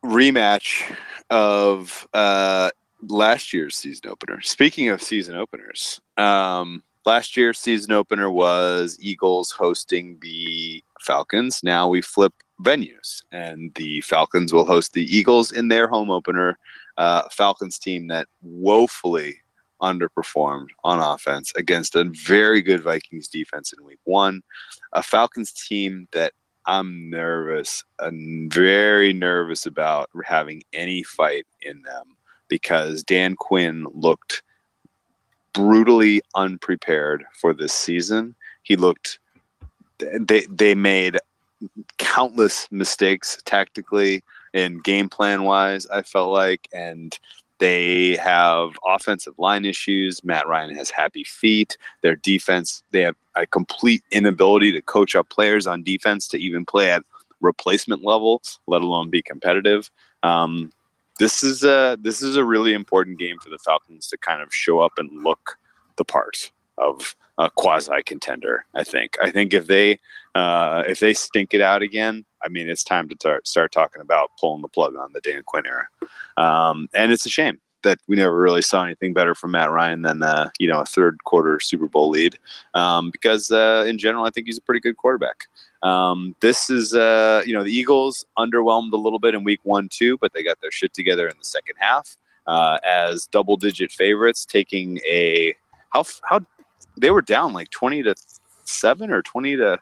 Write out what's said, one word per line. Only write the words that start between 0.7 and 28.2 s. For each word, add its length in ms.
of, 840
uh, 560
last 460
year's 220
season 340
opener. 320
Speaking 480
of 120
season 340
openers, 680
um, 640
last 320
year's 220
season 320
opener 400
was 680
Eagles 520
hosting 720
the 600
Falcons. 640
Now 240
we 140
flip 320
venues, 580
and 440
the 260
Falcons 500
will 140
host 280
the 220
Eagles 360
in 160
their 200
home 220
opener. 480
Uh, 320
Falcons 480
team 300
that 200
woefully 960
underperformed 880
on 160
offense 560
against 400
a 100
very 580
good 180
Vikings 460
defense 460
in 120
week 200
one. 360
A 100
Falcons 480
team 640
that 200
I'm 460
nervous 720
and 520